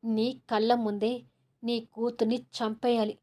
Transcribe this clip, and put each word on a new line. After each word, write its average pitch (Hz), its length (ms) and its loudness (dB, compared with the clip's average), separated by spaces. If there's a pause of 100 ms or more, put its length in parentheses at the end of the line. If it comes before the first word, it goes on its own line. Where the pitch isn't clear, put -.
నీ 226 240 2 (200)
కళ్ళ 220 280 2
ముందే 214 380 0 (500)
నీ 233 140 0 (100)
కూతుర్ని 233 520 0 (140)
చంపేయాలి 220 680 0